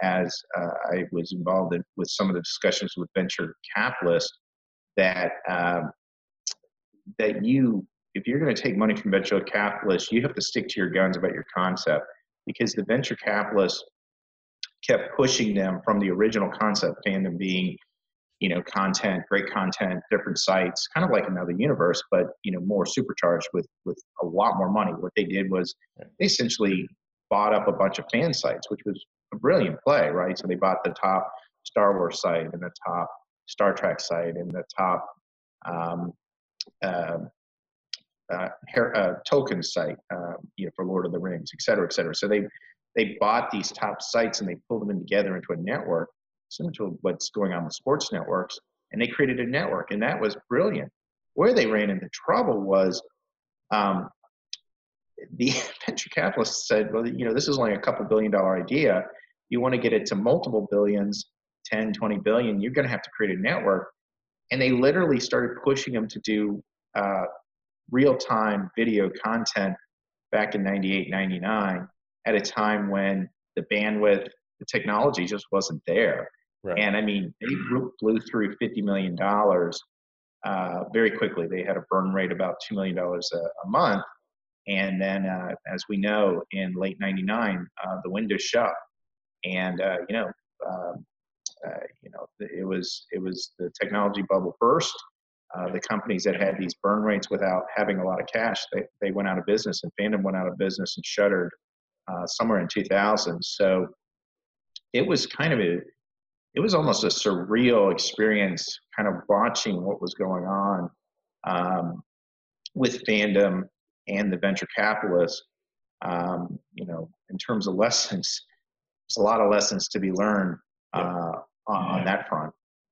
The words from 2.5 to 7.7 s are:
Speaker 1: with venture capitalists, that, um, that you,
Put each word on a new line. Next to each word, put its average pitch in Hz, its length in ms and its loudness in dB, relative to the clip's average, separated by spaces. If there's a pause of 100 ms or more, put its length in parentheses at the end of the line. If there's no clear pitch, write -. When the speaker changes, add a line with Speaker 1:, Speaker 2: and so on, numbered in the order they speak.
Speaker 1:
with 90 200 -6
venture 90 400 -2 (180)
capitalists, 87 580 0 (640)
that, 92 360 2 (160)
um, 87 420 0 (1300)
that 104 260 0
you, 117 400 4 (300)